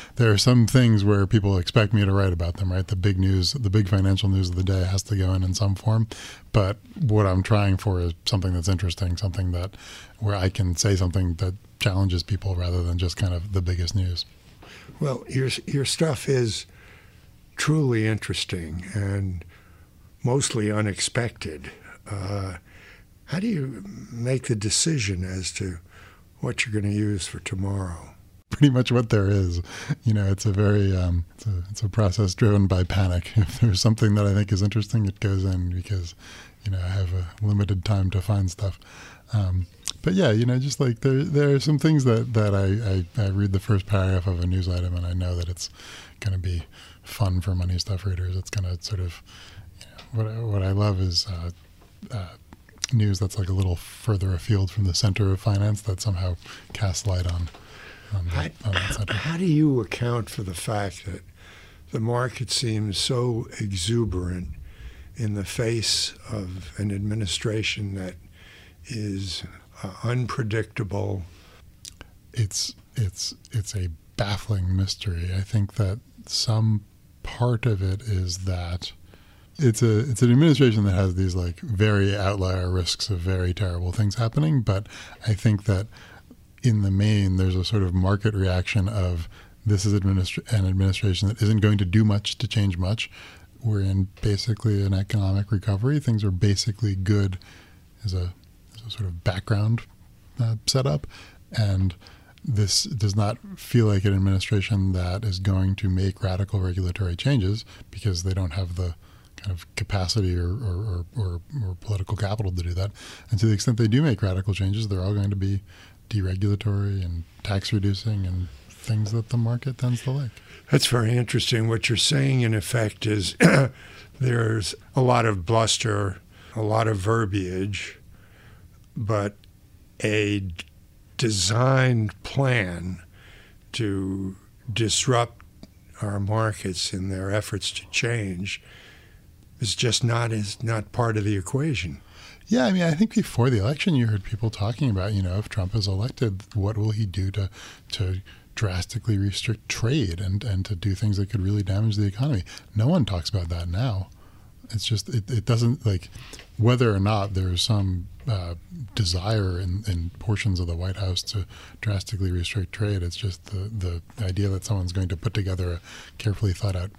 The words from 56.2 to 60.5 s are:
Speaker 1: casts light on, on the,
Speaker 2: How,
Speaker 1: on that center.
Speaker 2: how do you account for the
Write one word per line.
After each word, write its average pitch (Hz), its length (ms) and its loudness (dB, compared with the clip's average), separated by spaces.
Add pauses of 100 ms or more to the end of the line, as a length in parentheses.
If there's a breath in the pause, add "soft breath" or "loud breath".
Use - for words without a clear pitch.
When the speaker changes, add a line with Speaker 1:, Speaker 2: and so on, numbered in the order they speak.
Speaker 1:
casts 95 360 -4
light 90 180 0
on, 87 240 -2 (640 loud breath)
on 92 120 -2
the, 85 60 -2
Speaker 2:
How, 110 100 0 (220)
Speaker 1:
on 101 100 -2
that 92 200 -2
center. 107 200 -4
Speaker 2:
how 147 240 -4
do 190 80 -2
you 151 360 4
account 120 480 -4
for 113 140 -8
the 92 100 -6